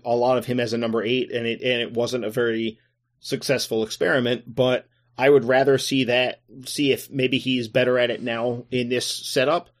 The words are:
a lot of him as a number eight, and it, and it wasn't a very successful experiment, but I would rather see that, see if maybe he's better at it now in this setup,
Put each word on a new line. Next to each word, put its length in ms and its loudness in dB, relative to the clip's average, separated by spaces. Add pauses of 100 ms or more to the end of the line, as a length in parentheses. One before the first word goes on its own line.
a 100 2
lot 220 2
of 80 -4
him 140 -2
as 140 -2
a 40 0
number 260 -2
eight, 280 0
and 160 -4
it, 140 -4
and 200 0
it 100 -6
wasn't 320 -2
a 60 -4
very 480 -2 (420)
successful 640 -2
experiment, 640 0
but 400 0 (320)
I 120 6
would 140 8
rather 340 4
see 280 0
that, 360 0 (240)
see 260 0
if 180 -2
maybe 300 0
he's 280 -2
better 300 2
at 140 2
it 100 -6
now 480 -4
in 200 -2
this 180 0
setup, 640 -2 (100)